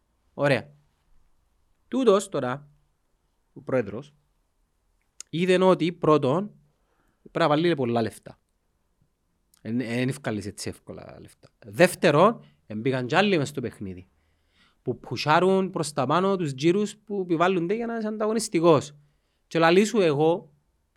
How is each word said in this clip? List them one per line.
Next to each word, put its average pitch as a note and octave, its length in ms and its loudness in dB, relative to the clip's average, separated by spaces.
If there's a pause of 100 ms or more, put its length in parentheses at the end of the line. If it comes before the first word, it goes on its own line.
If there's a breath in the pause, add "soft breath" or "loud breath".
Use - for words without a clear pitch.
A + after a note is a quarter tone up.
(340)
Ωραία. C#3 360 0 (1200)
Τούτος G#3+ 400 2
τώρα, C3+ 400 -6 (840)
ο C3 80 -20
πρόεδρος, B2 540 -6 (1160)
είδε F3+ 340 2
ότι F3 280 2
πρώτον, D3+ 580 0 (680)
πρέπει - 180 -10
να E3 100 2
βάλει D#3+ 260 2
πολλά A#2 280 0
λεφτά. - 360 -10 (1200)
Εν, A#2 200 -4
εν B2 280 -2
ευκάλεις A2 380 -8
έτσι - 220 -12
εύκολα - 520 -16
λεφτά. - 280 -20 (180)
Δεύτερον, E3 800 2 (220 loud breath)
εμπήκαν B2 400 -4
κι B2 80 -4
άλλοι F#3+ 240 2
μες C3+ 100 -2
στο - 120 -10
παιχνίδι, F#2+ 480 -10 (720)
που A#2+ 180 -6
πουσάρουν F3+ 680 0
προς D#3+ 220 -6
τα C3 140 -4
πάνω F#3 300 0
τους D3+ 180 -6
τζίρους F3+ 420 -2
που G3+ 240 -8
επιβάλλονται F3 540 0
για A#3 120 -6
να A#3 100 -8
είσαι A3 100 -6
ανταγωνιστικός. G#3+ 880 0 (520)
Και E3 120 -4
λαλή F3 260 6
σου, G#3+ 160 0
εγώ D#3+ 520 0 (440)